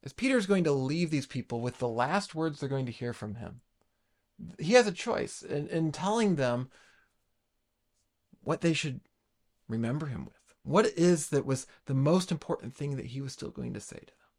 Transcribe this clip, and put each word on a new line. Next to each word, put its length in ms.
As 100
Peter's 340
going 160
to 80
leave 400
these 160
people 340
with 160
the 100
last 460
words 260
they're 100
going 180
to 40
hear 220
from 220
him, 260
he 140
has 120
a 60
choice 500
in, 280
in 220
telling 440
them 340
what 200
they 100
should 280
remember 380
him 200
with. 360
What 240
it 100
is 340
that 140
was 220
the 80
most 360
important 440
thing 220
that 100
he 120
was 140
still 160
going 240
to 60
say 180
to 80
them. 80